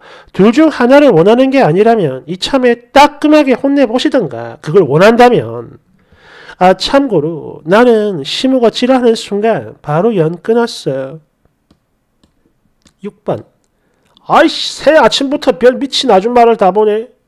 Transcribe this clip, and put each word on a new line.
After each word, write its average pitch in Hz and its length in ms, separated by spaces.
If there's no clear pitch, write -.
둘 202 220
중 302 160
하나를 269 400
원하는 220 400
게 269 120
아니라면 175 640
이참에 240 480
따끔하게 294 600
혼내보시든가, 233 1080
그걸 175 220
원한다면. 151 880
아, 185 120
참고로 170 880
나는 208 640
시모가 262 440
지랄하는 247 460
순간 202 640
바로 185 360
연 160 240
끊었어요. 156 800
육 202 200
번. 127 200
아이씨, - 560
새 302 140
아침부터 269 600
별 247 180
미친 262 360
아줌마를 233 460
다 190 140
보네. 214 380